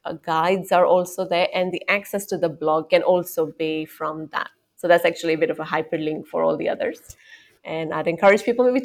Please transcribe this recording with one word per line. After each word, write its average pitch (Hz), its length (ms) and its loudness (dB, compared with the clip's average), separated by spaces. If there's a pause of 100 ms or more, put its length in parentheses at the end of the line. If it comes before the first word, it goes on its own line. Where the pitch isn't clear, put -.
uh, 160 80 -8
guides 175 580 -2
are 180 140 6
also 180 420 2
there, 175 260 0
and 185 200 -2
the 170 160 -8
access 202 380 -4
to 185 100 -4
the 165 120 0
blog 156 400 -2
can 170 140 4
also 175 440 0
be 156 360 -6
from 156 440 -10
that. - 220 -8 (280)
So 180 100 -4
that's 170 160 6
actually 165 300 0
a 156 40 0
bit 160 120 2
of 156 100 -6
a 156 60 -8
hyperlink 156 640 -4
for 170 140 -4
all 165 140 2
the 165 140 -4
others. - 480 -6 (480)
And 160 280 -6
I'd 156 140 -4
encourage 196 360 4
people 240 220 2
maybe 247 200 2